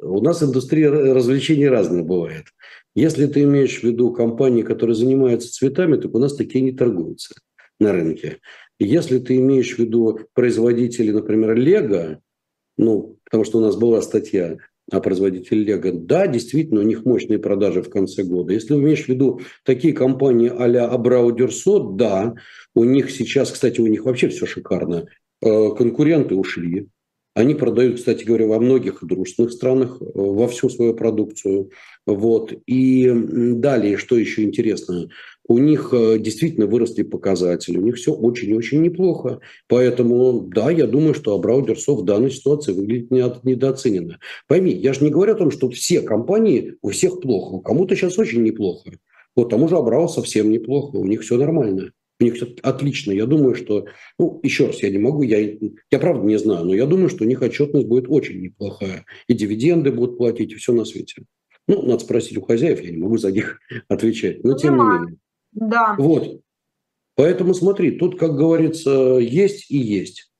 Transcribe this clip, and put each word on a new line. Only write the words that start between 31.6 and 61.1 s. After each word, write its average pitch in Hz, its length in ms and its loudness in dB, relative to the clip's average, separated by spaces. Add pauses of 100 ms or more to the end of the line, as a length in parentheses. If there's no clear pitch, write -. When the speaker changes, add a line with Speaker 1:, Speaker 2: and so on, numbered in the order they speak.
Speaker 1:
Вот. 110 460 0 (140)
И, 131 400 4
м, 120 540 0
далее, 107 360 2
что - 200 0
ещё 110 260 0
интересно, 95 640 -4 (380)
у 117 120 6
них, 147 340 2
э, 113 260 4
действительно 110 480 -2
выросли 107 360 0
показатели, 87 720 -2
у 90 60 0
них 120 140 0
всё - 160 -2
очень 110 380 -2
и 110 40 2
очень 131 280 0
неплохо. 165 560 -2 (300)
Поэтому, 120 760 4
да, 110 280 0
я 156 160 2
думаю, 147 280 2
что 101 200 -2
Абрау 110 300 2
Дюрсо 113 300 -2
в 98 100 -6
данной 113 260 2
ситуации 143 420 -2
выглядит 113 380 -4
неот-, 127 340 0
недооцененно. 120 720 -2 (280)
Пойми, 180 260 4
я 135 200 0
же 135 120 0
не 151 60 2
говорю 196 220 2
о 214 40 0
том, 160 140 2
что 123 180 -2
все 139 320 -2
компании, 147 840 0
у 101 80 -4
всех - 300 -2
плохо, 92 380 -4
кому-то 185 360 0
щас 180 240 -2
очень 117 240 0
неплохо. 107 480 -4 (440)
Вот 113 160 2
тому 139 180 2
же 175 80 2
Абрау 127 320 0
совсем 107 420 -2
неплохо, 117 460 -2
у 95 80 -2
них 107 180 -2
всё 120 140 -2
нормально. 123 540 -2 (300)
У 120 40 6
них 113 100 0
всё 120 120 -8 (160)
отлично. 131 500 -4
Я 107 140 0
думаю, 135 280 2
что... 104 300 -4 (340)
Ну, 175 240 -2
ещё 139 240 2
раз, - 160 -6
я 101 80 -2
не 98 80 -2
могу, 143 240 0
я, 107 160 2 (520)
я 135 80 2
правда 143 280 -2
не 107 120 2
знаю, 90 260 0
но 92 100 0
я 120 120 0
думаю, 180 220 2
что - 160 -4
у - 20 2
них 127 160 0
отчётность 139 440 0
будет 123 220 0
очень 92 320 -2
неплохая. 95 640 -10 (240)
И 123 60 4
дивиденды 127 560 0
будут 120 260 -4
платить, 117 360 -2
и - 20 -18
всё - 180 -2
на 110 120 0
свете. - 380 -14 (440)